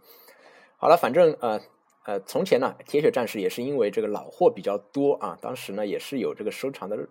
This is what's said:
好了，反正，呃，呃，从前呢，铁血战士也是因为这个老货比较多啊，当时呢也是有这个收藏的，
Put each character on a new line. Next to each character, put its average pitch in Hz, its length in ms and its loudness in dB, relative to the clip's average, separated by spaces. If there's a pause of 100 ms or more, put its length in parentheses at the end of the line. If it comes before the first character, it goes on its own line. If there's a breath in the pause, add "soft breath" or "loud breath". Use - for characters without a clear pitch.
(800 loud breath)
好 - 100 2
了， 160 100 8
反 127 160 0
正， 127 260 6
呃， 107 220 -2 (440)
呃， 101 160 -4
从 147 220 -4
前 131 160 4
呢， 127 160 -2 (120)
铁 147 120 2
血 151 120 4
战 123 160 0
士 110 120 -6
也 92 80 0
是 - 140 -4
因 139 160 -4
为 127 140 2
这 113 100 -2
个 107 60 -2
老 104 160 -4
货 - 260 2
比 92 140 -10
较 101 140 0
多 139 360 0
啊， 87 260 -6
当 117 160 -8
时 101 180 -12
呢 107 120 -4
也 90 140 -4
是 - 180 -8
有 85 160 -2
这 - 100 -10
个 107 60 -2
收 - 220 -6
藏 101 180 -10
的， 110 220 -6